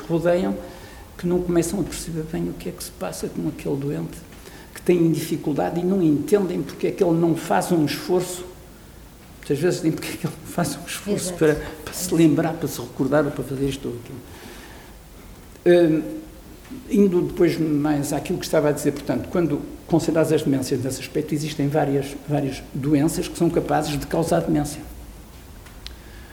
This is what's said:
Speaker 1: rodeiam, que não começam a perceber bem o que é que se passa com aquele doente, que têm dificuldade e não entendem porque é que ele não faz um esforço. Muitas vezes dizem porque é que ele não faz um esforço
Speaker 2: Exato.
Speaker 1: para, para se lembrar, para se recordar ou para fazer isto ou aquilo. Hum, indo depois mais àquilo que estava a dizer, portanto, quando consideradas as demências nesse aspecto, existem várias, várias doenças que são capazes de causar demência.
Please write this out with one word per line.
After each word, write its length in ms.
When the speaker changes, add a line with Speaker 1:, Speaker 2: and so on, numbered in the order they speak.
Speaker 1:
rodeiam, 480
que 100
não 140
começam 380
a 40
perceber 480
bem 180
o 40
que 160
é 20
que 120
se 80
passa 380
com 180
aquele 300
doente, 400
que 80
têm 300
dificuldade 680
e 40
não 180
entendem 600
porque 260
é 40
que 120
ele 140
não 180
faz 360
um 140
esforço. 580
Muitas 200
vezes 200
dizem 120
porque 160
é 100
que 100
ele 140
não 100
faz 260
um 80
esforço 420
Speaker 2:
Exato. 100
Speaker 1:
para, 180
para 80
se 200
lembrar, 400
para 140
se 140
recordar 440
ou 60
para 120
fazer 240
isto 220
ou 60
aquilo. 240
Hum, 360
indo 320
depois 380
mais 520
àquilo 280
que 60
estava 240
a 20
dizer, 220
portanto, 360
quando 320
consideradas 460
as 100
demências 400
nesse 180
aspecto, 320
existem 360
várias, 460
várias 360
doenças 540
que 100
são 120
capazes 480
de 100
causar 340
demência. 400